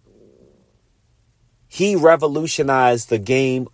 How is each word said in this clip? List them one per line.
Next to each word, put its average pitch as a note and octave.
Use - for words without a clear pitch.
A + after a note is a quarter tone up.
He G3
revolutionized D3
the A2+
game B2+